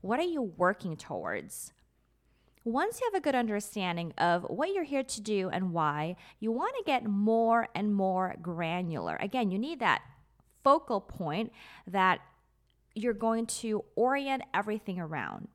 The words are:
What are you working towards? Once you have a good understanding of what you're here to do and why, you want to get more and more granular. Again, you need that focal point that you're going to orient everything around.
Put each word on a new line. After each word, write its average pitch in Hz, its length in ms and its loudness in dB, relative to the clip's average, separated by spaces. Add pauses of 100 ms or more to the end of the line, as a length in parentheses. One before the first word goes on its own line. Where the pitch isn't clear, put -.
What 214 180 -2
are 339 40 2
you 330 180 0
working 180 560 0
towards? - 720 -8 (920)
Once 294 340 -2
you 508 120 0
have 392 80 2
a 285 40 -8
good 277 120 2
understanding 202 800 -2
of 175 260 4
what 311 300 -2
you're 370 120 0
here 277 180 -2
to - 180 -8
do 202 280 0
and 180 240 -2
why, 156 420 0 (240)
you 220 120 -2
want 359 260 -2
to 440 80 -4
get 262 200 0
more 226 720 4
and 208 180 0
more 190 480 2
granular. 165 760 -2
Again, 208 340 0
you 190 80 0
need 269 220 -4
that 185 200 4 (600)
focal 269 380 4
point 175 500 -4 (360)
that 185 320 4 (760)
you're 226 180 0
going 226 320 0
to 220 380 -4 (120)
orient 269 480 2 (100)
everything 208 460 -2
around. 131 560 -6